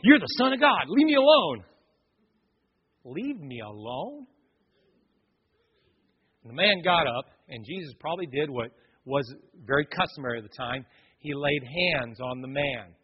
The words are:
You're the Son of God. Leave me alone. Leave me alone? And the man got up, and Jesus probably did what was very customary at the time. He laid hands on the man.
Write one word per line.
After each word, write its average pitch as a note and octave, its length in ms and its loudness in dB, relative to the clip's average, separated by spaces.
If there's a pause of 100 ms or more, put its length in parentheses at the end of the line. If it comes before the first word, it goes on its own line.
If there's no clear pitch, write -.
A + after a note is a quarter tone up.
You're C#4 140 10
the D#3 200 -4
Son C4 140 2
of C4+ 80 -2
God. A#3+ 280 2
Leave C4 180 4
me D#4 80 2
alone. C4 500 4 (1400)
Leave G#3+ 360 -8
me C3 200 -12
alone? B2 680 -10 (2250)
And A#2 80 -20
the A2+ 40 -20
man F#3 300 2
got E3+ 220 4
up, B2+ 200 -2 (220)
and A#2 160 -14
Jesus D3+ 340 -10
probably F3 280 -6
did C#3+ 240 -2
what B2 200 -6 (340)
was C3+ 280 -2 (340)
very C#3+ 200 2
customary C#3 520 -4
at A2+ 60 -12
the G#2 120 -20
time. B2+ 280 -8 (340)
He D3 160 -8
laid C#3+ 280 -2
hands C3 580 -2
on B2+ 200 -6
the C3 80 -10
man. C3 560 -6